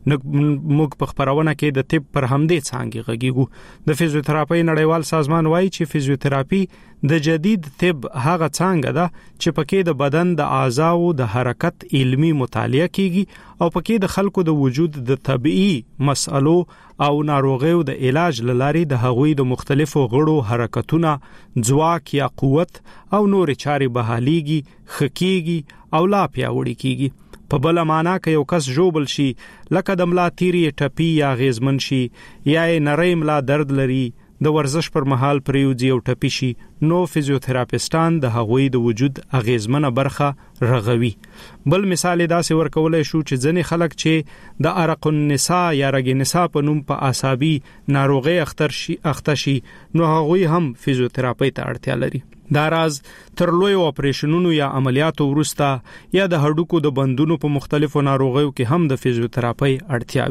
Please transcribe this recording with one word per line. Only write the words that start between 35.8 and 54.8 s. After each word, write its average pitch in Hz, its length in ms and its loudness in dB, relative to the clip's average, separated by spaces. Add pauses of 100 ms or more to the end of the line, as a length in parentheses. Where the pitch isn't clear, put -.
او 123 100 0
ټپي 127 320 -2
شي، 127 140 -2 (400)
نو 175 80 2 (160)
فزیوتراپیستان 135 1080 0
د 127 160 0
هغوی 120 380 2
د 120 100 2
وجود 120 340 0 (200)
اغیزمنه 123 600 0
برخه 139 300 0 (420)
رغوي. 117 400 2 (560)
بل 180 240 4
مثال 175 300 0
یې 170 140 2
داسې 170 260 0
ورکولی 160 480 0
شو 160 120 -2
چې 143 140 -4 (100)
ځینې 165 260 2
خلک 170 300 -2
چې - 640 -4
د 170 200 0
عرق 156 280 0
النسا 151 500 0 (180)
یا 135 160 0
رګ 131 260 0
نسا 175 220 0 (100)
په 147 140 0
نوم 151 100 0 (140)
په 135 160 -2
اعصابي 135 460 0 (420)
ناروغۍ 139 500 2
اختر - 320 -4
شي، - 160 -6 (180)
اخته 151 300 -2
شي، 139 140 0 (380)
نو 160 180 4
هغوی 160 400 2
هم 170 120 2 (200)
فزیوتراپۍ 127 720 0
ته 131 160 -6
اړتیا 131 320 -6
لري. 135 180 -6 (320)
دا 147 160 2
راز 160 240 0 (440)
تر 175 200 2
لویو 190 300 2
اپریشنونو 151 640 0
یا 143 160 0 (100)
عملیاتو 143 480 0